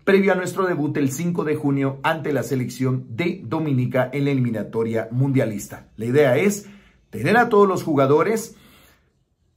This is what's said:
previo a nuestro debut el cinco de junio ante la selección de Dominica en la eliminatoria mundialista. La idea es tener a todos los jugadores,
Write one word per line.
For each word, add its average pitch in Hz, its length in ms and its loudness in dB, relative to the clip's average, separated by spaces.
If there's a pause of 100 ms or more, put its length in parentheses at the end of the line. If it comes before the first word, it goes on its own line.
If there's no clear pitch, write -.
previo 196 300 4
a - 20 2
nuestro 180 300 -2
debut 147 320 -2
el 139 140 0
cinco 170 320 -4
de 151 120 -2
junio 139 480 -2
ante 151 300 -2
la 120 100 0
selección 127 680 -2
de 170 360 -4
Dominica 127 680 -2
en 143 140 -2
la 143 60 0
eliminatoria 113 800 -2
mundialista. 123 840 -2
La 110 80 -8
idea 131 320 4
es 202 300 0 (420)
tener 151 280 0
a 240 120 4
todos 202 180 6
los 185 160 -2
jugadores, 160 720 2 (1000)